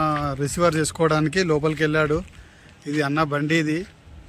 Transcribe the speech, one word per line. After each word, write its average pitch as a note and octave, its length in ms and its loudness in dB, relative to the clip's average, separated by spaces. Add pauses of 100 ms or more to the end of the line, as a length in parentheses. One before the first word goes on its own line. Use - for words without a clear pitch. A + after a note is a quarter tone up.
(400)
రిసీవర్ D#3+ 360 0
చేసుకోవడానికి D#3 680 0
లోపలికి D#3 380 0
వెళ్ళాడు. D#3 400 0 (640)
ఇది D3 160 0
అన్న D3 200 0
బండి D3 320 0
ఇది. D#3+ 320 0 (420)